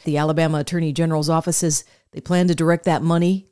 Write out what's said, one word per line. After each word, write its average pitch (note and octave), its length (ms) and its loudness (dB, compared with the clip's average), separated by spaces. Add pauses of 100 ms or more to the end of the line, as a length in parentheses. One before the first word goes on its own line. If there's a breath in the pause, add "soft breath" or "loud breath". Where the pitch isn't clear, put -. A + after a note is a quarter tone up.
The D3 100 0
Alabama D#3 440 0
Attorney E3 340 -2
General's D#3 340 -2
office E3 300 0
says D#3 260 -2 (280 soft breath)
they - 100 -12
plan F3+ 260 2
to E3+ 60 2
direct E3 320 0
that D3+ 160 0
money F3 500 0